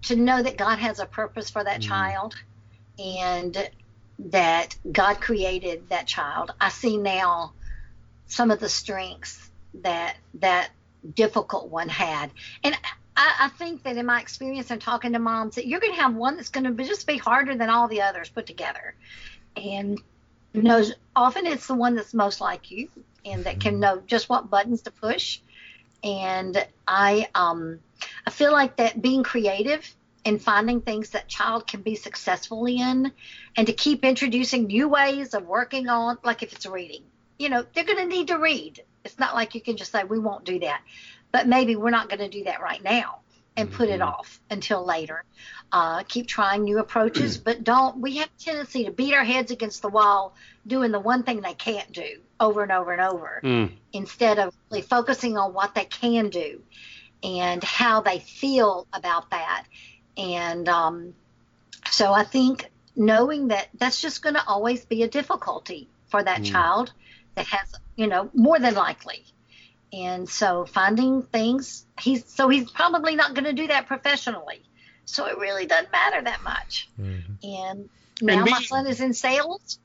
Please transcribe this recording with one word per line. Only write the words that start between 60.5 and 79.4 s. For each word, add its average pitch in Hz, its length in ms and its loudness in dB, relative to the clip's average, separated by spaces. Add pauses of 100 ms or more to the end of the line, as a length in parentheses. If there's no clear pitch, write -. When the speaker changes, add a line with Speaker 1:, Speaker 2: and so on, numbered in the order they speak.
Speaker 1:
um, 170 460 0 (760)
so 202 220 4
I 208 140 6
think 262 440 2 (260)
knowing 254 540 4
that 202 280 -2
that's 247 240 0
just 311 200 -6
gonna - 240 0
always 226 400 0
be 226 180 0
a 226 40 0
difficulty 185 800 -6 (220)
for 208 120 2
that 196 200 0
Speaker 2:
Mm. 101 100 -4
Speaker 1:
child 185 400 2 (440)
that 185 120 -4
has, 196 260 -4 (220)
you 220 120 0
know, 196 260 0
more 294 260 8
than 240 140 4
likely. 170 500 -2 (720)
And 180 340 -6
so 180 380 0
finding 240 580 2
things, 240 640 -2 (140)
he's, 247 260 0
so 269 240 2
he's 262 220 4
probably 320 440 2
not 285 180 2
gonna 277 200 -2
do 311 140 -2
that 277 200 2
professionally. 233 760 -4 (440)
So - 220 -4
it 247 100 -4
really 202 280 -4
doesn't 160 260 2
matter 339 300 2
that 240 220 -6
much. - 460 -8 (100)
Speaker 3:
Mm-hmm. 95 340 -8 (100)
Speaker 1:
And 196 460 -10 (320)
now 214 120 4
Speaker 2:
And 190 80 6
Speaker 1:
my 247 160 4
Speaker 2:
being 240 100 0
Speaker 1:
son 269 200 0
is 247 140 -2
in 262 120 2
sales. 285 720 -2